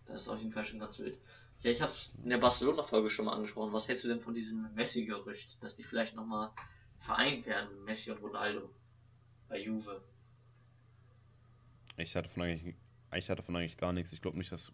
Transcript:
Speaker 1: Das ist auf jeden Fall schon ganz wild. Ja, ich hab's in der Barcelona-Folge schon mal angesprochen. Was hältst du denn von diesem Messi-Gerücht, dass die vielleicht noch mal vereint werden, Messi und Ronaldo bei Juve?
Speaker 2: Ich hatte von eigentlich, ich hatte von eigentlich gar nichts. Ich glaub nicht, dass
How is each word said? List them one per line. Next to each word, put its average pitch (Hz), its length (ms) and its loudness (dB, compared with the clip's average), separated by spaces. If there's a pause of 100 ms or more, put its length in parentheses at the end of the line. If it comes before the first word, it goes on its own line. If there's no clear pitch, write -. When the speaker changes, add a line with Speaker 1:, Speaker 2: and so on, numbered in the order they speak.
Speaker 1:
Das 110 140 -10
ist - 80 -10
auf 110 100 -4
jeden 110 140 -4
Fall 107 120 -2
schon 110 140 -6
ganz 107 220 -10
wild. - 180 -6 (420)
Ja, 120 100 4
ich 120 120 4
hab's - 300 -2 (100)
in 123 80 0
der 117 80 6
Barcelona-Folge 120 720 6
schon 110 140 2
mal 107 100 2
angesprochen. 107 380 -2
Was 110 160 0
hältst 123 160 0
du 120 40 0
denn 117 120 2
von 117 140 -4
diesem 110 400 -4
Messi-Gerücht, 107 880 -4
dass 110 120 -8
die - 80 -16
vielleicht 110 320 0
noch 113 120 -8
mal 110 260 -2 (460)
vereint 131 480 2
werden, 101 380 -2
Messi 110 280 -4
und 104 60 -8
Ronaldo 104 520 -2 (760)
bei 101 120 -4
Juve? 101 440 -4 (1900)
Speaker 2:
Ich 82 200 -4
hatte 85 120 -2
von 90 160 -4
eigentlich, 85 300 -2 (400)
ich 87 160 -2
hatte - 120 -2
von 87 140 -4
eigentlich 85 200 -2
gar 90 160 0
nichts. 87 200 -2
Ich - 100 -14
glaub 92 120 -2
nicht, 92 160 -4
dass - 240 -10